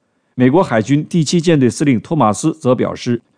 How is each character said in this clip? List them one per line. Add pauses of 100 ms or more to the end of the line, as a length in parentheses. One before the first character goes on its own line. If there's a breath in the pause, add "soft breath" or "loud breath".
(340)
美
国
海
军
第
七
舰
队
司
令
托
马
斯
则
表
示 (160)